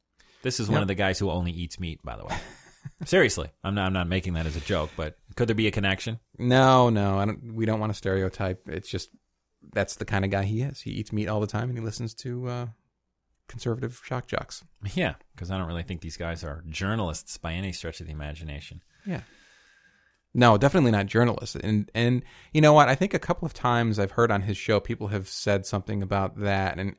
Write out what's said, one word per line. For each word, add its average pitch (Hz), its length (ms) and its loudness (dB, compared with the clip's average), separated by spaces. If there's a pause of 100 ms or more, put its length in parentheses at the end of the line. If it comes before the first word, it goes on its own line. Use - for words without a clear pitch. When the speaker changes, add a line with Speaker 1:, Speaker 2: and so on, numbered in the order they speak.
(420)
Speaker 1:
This 127 200 -2
is 104 80 -2
one 110 80 4
Speaker 2:
Yep. 101 60 2
Speaker 1:
of 95 40 -2
the 98 80 0
guys 95 240 0
who 101 100 0
only 87 220 -2
eats 85 300 -8
meat, 82 200 -8
by 62 140 -12
the 50 80 -14
way. - 120 -6 (340)
Speaker 2:
<laughs> - 360 -16
Speaker 1:
Seriously, 120 440 2 (120)
I'm 98 140 -2
not, 98 120 0
I'm 95 60 0
not 90 140 0
making 90 260 -2
that 80 120 -2
as 76 100 -4
a 78 60 -6
joke, 78 340 -2
but 78 220 -8 (180)
could 120 140 0
there 113 60 2
be 110 120 2
a 101 40 0
connection? 101 480 -2 (200)
Speaker 2:
No, 127 500 8
no, 101 300 2
I 101 60 2
don't, 110 280 -6
we 113 120 -2
don't 110 160 0
wanna 107 140 -2
stereotype. 95 720 -2
It's 80 200 -8
just, - 200 -8 (640)
that's 101 240 -2
the 92 80 -8
kind 98 180 -2
of 98 80 -2
guy 98 120 0
he 107 180 -2
is. 139 200 -6
He 107 100 -10
eats 98 200 -8
meat 104 160 -2
all 107 140 -2
the 104 60 -2
time, 113 220 -4
and 123 80 -6
he 113 60 -8
listens 113 320 -8
to, 123 320 -10
uh, 123 200 -6 (800)
conservative 120 520 -6
shock - 260 -8
jocks. - 360 -6 (300)
Speaker 1:
Yeah, 151 220 0 (200)
'cause 90 160 -8
I 95 60 -2
don't 90 100 -4
really 85 160 -4
think 85 160 -8
these 82 160 -12
guys 82 300 -6
are 78 240 -10
journalists 95 680 -4
by 82 160 -8
any 92 200 -6
stretch - 260 -10
of 85 80 -12
the 78 60 -10
imagination. 76 680 -12 (240)
Speaker 2:
Yeah. 175 160 -6 (1160)
No, 123 200 8
definitely 135 340 6
not 101 140 2
journalists. 120 500 0
And, 104 400 0
and 120 260 2 (300)
you 156 80 4
know 151 140 10
what? 147 160 10
I 135 60 4
think 190 180 0
a 156 60 2
couple - 260 -4
of 147 80 -6
times 117 440 2
I've 98 140 0
heard 117 200 4
on 101 100 2
his 95 160 -2
show, 104 240 2
people 110 260 -6
have 98 220 -4
said 101 360 0
something 101 380 -4
about 95 380 -2
that, 98 360 0
and, 95 220 -6